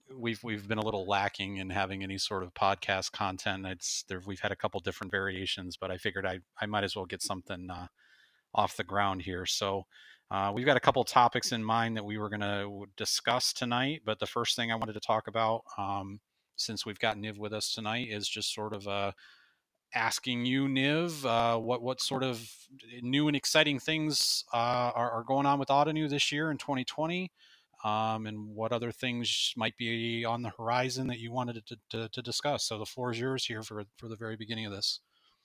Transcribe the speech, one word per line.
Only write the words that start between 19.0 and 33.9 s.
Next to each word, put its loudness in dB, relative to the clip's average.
asking 0
you, 4
Niv, 2
uh, 4
what, -2
what -4
sort 0
of -2
new 4
and 4
exciting 4
things, 2
uh, 2
are, 2
are -2
going 4
on 6
with -2
Ottoneu 4
this 2
year 0
in -2
twenty 0
twenty, -2
um, 2
and -8
what 0
other 0
things 0
might 0
be -2
on 0
the -4
horizon 0
that -4
you -8
wanted -4
to, -12
to, -4
to -8
discuss. -2
So -4
the -6
floor -4
is -4
yours -2
here -6
for, -8